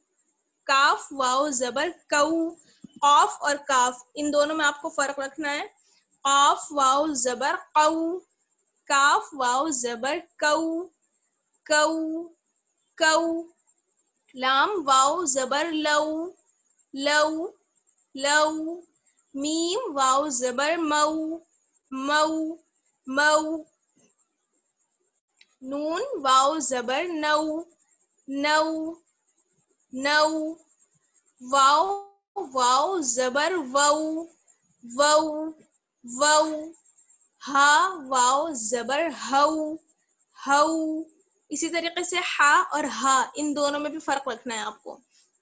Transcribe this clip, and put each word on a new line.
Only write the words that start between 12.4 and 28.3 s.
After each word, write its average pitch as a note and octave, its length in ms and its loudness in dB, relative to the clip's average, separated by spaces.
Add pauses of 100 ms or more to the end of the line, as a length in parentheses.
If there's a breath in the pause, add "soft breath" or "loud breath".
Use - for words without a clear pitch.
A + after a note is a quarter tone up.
कऊ। E4 460 0 (920)
लाम C#4 480 0
वाओ C#4 420 4
जबर C#4 460 -2
लऊ, D#4 600 -2 (640)
लऊ, D4+ 520 0 (720)
लऊ। D#4 640 0 (540)
मीम E4 580 -4
वाओ C#4 360 2
जबर B3+ 480 -2
मऊ, D#4 600 -2 (540)
मऊ, D#4 640 -2 (520)
मऊ। D4+ 540 0 (2000)
नून D4+ 420 -6 (120)
वाओ C4+ 420 2
जबर C4 480 -4
नऊ, D#4 560 -2 (640)
नऊ, D#4 680 -2 (1000)